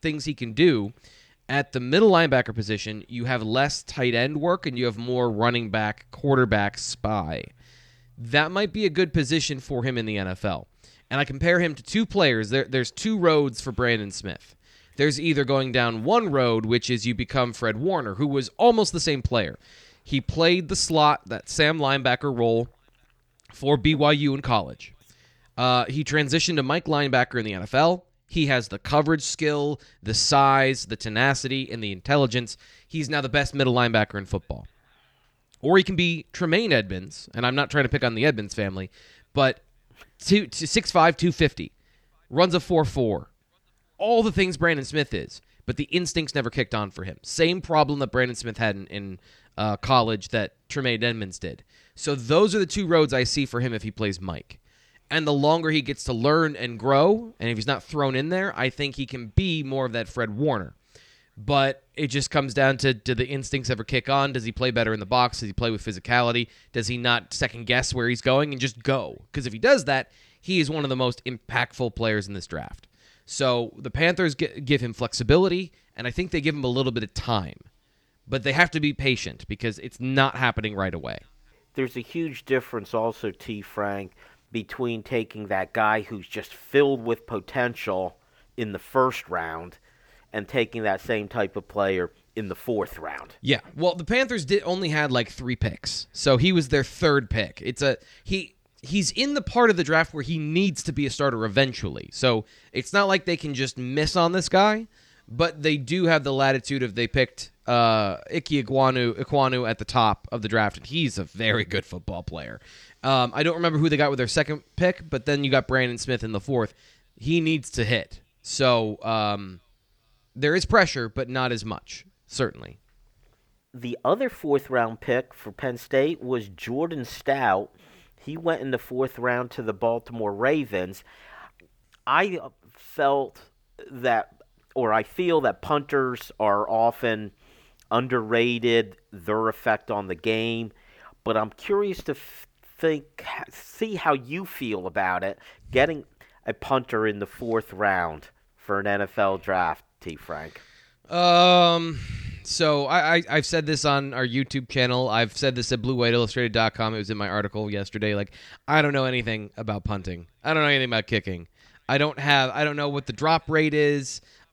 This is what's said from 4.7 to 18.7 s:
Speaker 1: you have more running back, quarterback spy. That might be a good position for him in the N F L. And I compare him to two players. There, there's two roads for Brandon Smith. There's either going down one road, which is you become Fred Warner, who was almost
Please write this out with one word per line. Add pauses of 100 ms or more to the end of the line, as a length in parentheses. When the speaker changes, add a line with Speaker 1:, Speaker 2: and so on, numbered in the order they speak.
Speaker 1:
you
have
more
running
back,
quarterback
spy. (720)
That
might
be
a
good
position
for
him
in
the
N
F
L. (420)
And
I
compare
him
to
two
players.
There,
there's
two
roads
for
Brandon
Smith. (420)
There's
either
going
down
one
road,
which
is
you
become
Fred
Warner,
who
was
almost